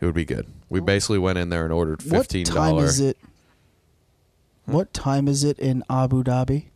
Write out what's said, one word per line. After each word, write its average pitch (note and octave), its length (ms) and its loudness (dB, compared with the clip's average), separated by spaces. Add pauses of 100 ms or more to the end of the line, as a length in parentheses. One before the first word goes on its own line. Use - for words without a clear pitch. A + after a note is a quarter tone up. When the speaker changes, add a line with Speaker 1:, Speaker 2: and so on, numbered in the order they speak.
Speaker 1:
it D#2+ 60 -2
would D#2+ 80 0
be E2 100 0
good. B1 220 -6 (220)
We F#2 100 -2
Speaker 2:
What E2+ 80 -4
Speaker 1:
basically G2+ 320 2
went F#2 180 2
in F2 120 -2
there E2 160 -2
and D#2+ 80 -2
ordered D#2+ 300 -2
Speaker 2:
What E3+ 180 2
Speaker 1:
fifteen F#2 240 -2
dollar. D#2+ 360 2
Speaker 2:
time - 40 4
is C3+ 140 2
it? C3+ 180 0 (1500)
Speaker 1:
Huh? - 80 -6
Speaker 2:
What F#3 200 0
time C#3 340 0
is C#3 160 0
it C#3+ 160 0
in C3 320 0
Abu C3 320 2
Dhabi? B2+ 420 0 (100)